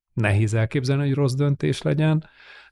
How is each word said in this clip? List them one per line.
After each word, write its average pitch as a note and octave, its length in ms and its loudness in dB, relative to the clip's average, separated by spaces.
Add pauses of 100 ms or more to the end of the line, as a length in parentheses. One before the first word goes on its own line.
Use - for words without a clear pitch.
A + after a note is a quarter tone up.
(120)
nehéz G#2 420 0
elképzelni, C3+ 520 0
hogy C#3 80 0
rossz C3+ 200 0
döntés C#3+ 480 -2
legyen, D#3 420 0 (480)